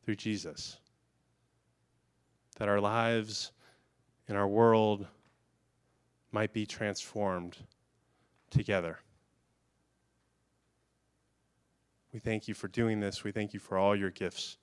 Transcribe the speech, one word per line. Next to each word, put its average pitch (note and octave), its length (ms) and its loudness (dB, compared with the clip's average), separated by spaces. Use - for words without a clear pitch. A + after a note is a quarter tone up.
through G#2 140 -4
Jesus. F2+ 640 -8
That G#2 120 -2
our G2+ 120 4
lives A2 720 0
and G#2 100 -4
our G2+ 120 2
world G#2+ 580 6
might G#2+ 220 0
be G#2+ 140 -2
transformed G2 1000 -6
together. F2 520 0
We A2+ 80 -10
thank A2 260 -2
you G#2 80 -6
for - 140 -10
doing A2 320 2
this. G2 240 -4
We G#2 80 -4
thank G#2 220 -4
you G2 60 -10
for - 180 -2
all G2+ 180 6
your G2 140 0
gifts. - 520 -8